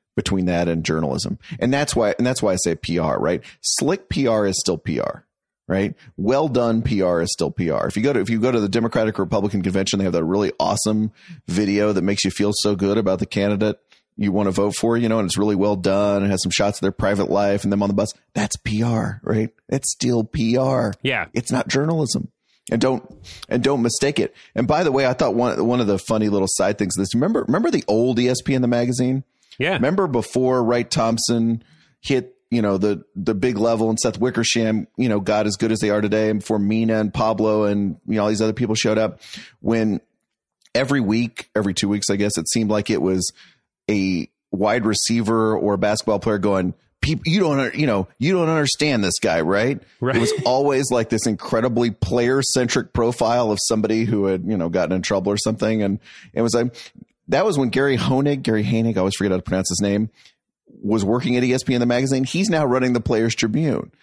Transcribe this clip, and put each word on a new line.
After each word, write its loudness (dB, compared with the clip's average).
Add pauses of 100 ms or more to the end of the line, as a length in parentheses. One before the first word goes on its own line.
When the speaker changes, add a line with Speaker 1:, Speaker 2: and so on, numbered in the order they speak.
(140)
Speaker 1:
between -2
that 0
and -2
journalism. -4 (200)
And 0
that's -2
why, 2
and 0
that's -2
why 2
I 0
say -2
P -4
R, 0
right? 0 (200)
Slick -2
P -2
R 2
is -2
still -2
P -4
R, -6 (420)
right? -2 (240)
Well 0
done 0
P 0
R 2
is -2
still -2
P -2
R. 0
If -6
you 0
go 2
to, 0
if -2
you 0
go 2
to 2
the 0
Democratic 0
or 0
Republican -2
convention, 0
they 0
have 0
that 0
really 0
awesome 0 (360)
video 2
that 0
makes 0
you 0
feel 0
so 0
good 2
about 0
the -4
candidate 0 (380)
you -2
wanna 2
vote 0
for, 0
you 2
know, 2
and 0
it's -2
really 2
well 2
done. 2
It 2
has 0
some -4
shots 0
of -12
their 0
private 0
life 0
and 0
them 0
on 0
the -2
bus. 0 (220)
That's -4
P -4
R, -2
right? 0 (220)
That's -4
still 0
P 0
R. 0 (100)
Speaker 2:
Yeah. -2
Speaker 1:
It's -4
not -2
journalism. -2 (420)
And 0
don't, 0 (460)
and 0
don't 2
mistake 0
it. -2 (180)
And 0
by 2
the 2
way, 2
I 2
thought 0
one, 0
one 2
of 0
the 2
funny 0
little 2
side 0
things, -2
this, -2
remember, 0
remember 0
the 0
old 2
E 2
S -2
P 0
N 2
the 0
magazine? 0 (340)
Speaker 2:
Yeah. 0
Speaker 1:
Remember 2
before 0
Wright 0
Thompson 0 (380)
hit, -2 (140)
you 0
know, 2
the, 0 (100)
the -2
big 0
level 2
and -2
Seth -2
Wickersham, 0
you 0
know, 0
got 0
as -4
good 0
as -2
they 0
are 2
today, 2
and -2
before -2
Mina 0
and -2
Pablo 0
and, -2
you -2
know, 0
all 2
these 0
other 0
people -2
showed 0
up, -2 (400)
when 0 (760)
every 2
week, -2
every 0
two -2
weeks, -2
I 0
guess, 0
it -4
seemed 0
like 0
it 0
was 0 (600)
a 0 (240)
wide 0
receiver 0
or 0
a 0
basketball 0
player 0
going, 0 (300)
"Peop-, -2
you 2
don't, 0
you 0
know, 0 (100)
you 0
don't 2
understand 0
this 0
guy, 2
right?" 0 (180)
Speaker 2:
Right. 0
Speaker 1:
It 2
was 0 (140)
always, 2
like, 0
this 0
incredibly 0
player-centric 0
profile 2
of 0
somebody 0
who 0
had, 0
you -2
know, -2
gotten 0
in -2
trouble 0
or 0
something. 0
And 0 (340)
it -2
was, 2
like, 0 (540)
that 2
was 0
when 0
Gary 2
Honig, 0
Gary 0
Honig, 0
I 2
always 2
forget 0
how 2
to -6
pronounce -2
his -4
name, 0 (720)
was 0
working 0
at 2
E 2
S 0
P -2
N 0
the 2
magazine. 0
He's -2
now 2
running 2
the 0
Players 0
Tribune. -2 (100)